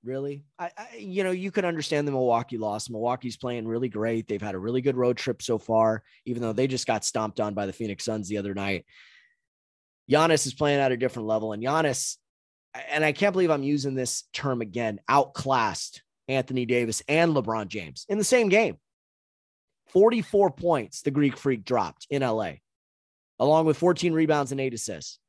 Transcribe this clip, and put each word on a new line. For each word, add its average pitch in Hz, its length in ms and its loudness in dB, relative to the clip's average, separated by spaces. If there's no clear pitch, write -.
Really? 139 420 -8
I, 175 180 -8
I, 233 200 -16
you 196 280 -2
know, 185 60 0
you 185 200 -4
can 185 160 0
understand 151 420 0
the 139 40 -2
Milwaukee 120 440 0
loss. 107 320 -4
Milwaukee's 120 480 -4
playing 120 320 -6
really 117 220 -2
great. 113 360 -2
They've 101 140 -4
had 104 140 -6
a 92 40 -6
really 117 220 -2
good 127 160 0
road 123 220 2
trip - 240 -4
so 113 160 -2
far, 110 440 2
even 120 160 -4
though 113 140 -2
they 131 120 2
just 131 200 -2
got 110 180 0
stomped 110 340 -4
on 107 140 0
by 101 140 -2
the 95 60 -6
Phoenix 104 320 -8
Suns 110 240 -4
the 104 100 -4
other 98 160 -4
night. 98 320 -4
Giannis 156 360 4
is 127 80 -8
playing 143 260 2
at 131 100 2
a 127 60 0
different 120 320 -4
level, 110 240 -2
and 104 100 -8
Giannis, 143 540 -2
and 151 160 0
I 151 80 2
can't 202 200 2
believe 180 180 2
I'm 143 120 2
using 139 320 -2
this 131 380 -4
term 131 300 -4
again, 110 460 -4
outclassed 131 920 0
Anthony 131 380 -2
Davis 117 400 0
and 160 280 2
LeBron 110 340 -2
James 82 400 -12
in 202 100 -2
the 208 60 0
same 240 240 4
game. 190 280 4
Forty-four 202 640 4
points 151 500 -2
the 147 80 0
Greek 139 260 2
Freak 123 280 -2
dropped 104 460 -2
in 139 120 0
L 110 200 0
A, 80 180 -8
along 156 280 6
with 151 100 4
fourteen 175 360 2
rebounds 151 380 2
and 135 100 -4
eight 131 140 -4
assists. 92 440 -10